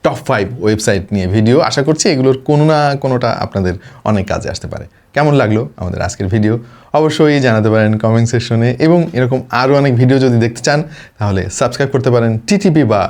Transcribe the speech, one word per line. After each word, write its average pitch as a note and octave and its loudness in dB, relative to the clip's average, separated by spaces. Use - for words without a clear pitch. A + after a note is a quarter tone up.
টপ C#3 0
ফাইভ G#2+ 0
ওয়েবসাইট G#2+ 0
নিয়ে F#2 -2
ভিডিও। A2+ 4
আশা C#3 -2
করছি D#3 0
এগুলোর C3 2
কোনো D3 2
না D3+ 2
কোনোটা B2 -2
আপনাদের F#2 -2
অনেক G2 0
কাজে E2 -4
আসতে - -12
পারে। - -12
কেমন D3 2
লাগলো G#2+ 0
আমাদের F2+ -6
আজকের G2 -6
ভিডিও G#2+ 2
অবশ্যই D#3 2
জানাতে A2 2
পারেন A2 2
কমেন্ট A2+ 2
সেকশনে, A#2 0
এবং F3 4
এরকম B2+ 0
আরও C3+ 2
অনেক C#3 2
ভিডিও C3 4
যদি A#2+ 2
দেখতে A#2 -6
চান D3 0
তাহলে G2 -2
সাবস্ক্রাইব C#3 -2
করতে B2 0
পারেন A#2 2
টিটিপি F#3+ 2
বা G2+ 2